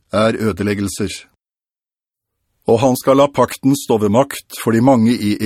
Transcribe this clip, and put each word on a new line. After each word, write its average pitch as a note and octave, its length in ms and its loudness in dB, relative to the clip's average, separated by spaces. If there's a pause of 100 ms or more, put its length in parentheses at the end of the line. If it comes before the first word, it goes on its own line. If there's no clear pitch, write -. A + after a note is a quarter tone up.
(140)
er A2 240 0
ødeleggelser. G2+ 880 -4 (1400)
Og A2+ 140 2
han B2+ 160 2
skal C3+ 200 2
la C#3+ 100 4
pakten C3 500 0
stå B2 240 -2
ved G2+ 120 0
makt - 480 -2
for A2+ 120 -2
de A2+ 80 2
mange B2 320 4
i G#2 320 -2